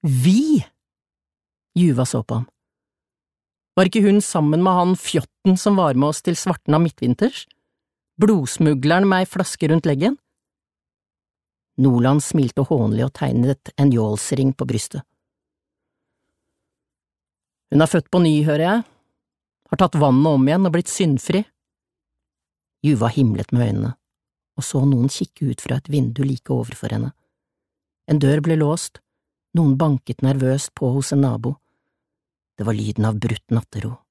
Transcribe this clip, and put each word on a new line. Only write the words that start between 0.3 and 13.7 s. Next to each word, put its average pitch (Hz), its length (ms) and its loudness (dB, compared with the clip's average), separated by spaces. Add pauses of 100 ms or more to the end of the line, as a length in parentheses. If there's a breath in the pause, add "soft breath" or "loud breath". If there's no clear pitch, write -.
Juva 139 320 2
så 117 160 -4
på 117 180 -6
ham. 123 60 -8 (1300)
"Var 185 120 4
ikke 214 160 2
hun 202 160 4
sammen 156 400 0
med 185 120 2
han 180 240 2
fjotten - 600 -2
som 202 200 0
var 156 160 2
med 139 160 2
oss - 120 -8
til 175 160 -2
Svartna 156 440 -2
midtvinters? 170 640 -2 (760)
Blodsmugleren 160 880 2
med 185 140 2
ei 185 80 -6
flaske - 400 -4
rundt 165 160 2
leggen?" 165 320 0 (1600)
Nordland 131 400 4
smilte 139 460 -2
hånlig 113 400 0
og 135 100 -8
tegnet 127 540 -2 (100)